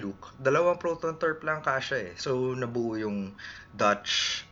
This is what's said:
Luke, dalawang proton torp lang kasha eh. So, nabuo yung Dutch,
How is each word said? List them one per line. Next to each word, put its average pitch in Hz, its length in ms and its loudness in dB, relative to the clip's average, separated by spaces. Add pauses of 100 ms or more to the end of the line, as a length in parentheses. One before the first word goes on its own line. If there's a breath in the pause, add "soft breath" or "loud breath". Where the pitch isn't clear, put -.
Luke, 98 400 -8
dalawang 165 400 4
proton 165 400 -2
torp 156 240 -2
lang 156 160 -2
kasha 131 480 -2
eh. - 80 -12
So, 127 400 0
nabuo 117 400 -2
yung 101 400 -2 (400 loud breath)
Dutch, - 640 2 (100)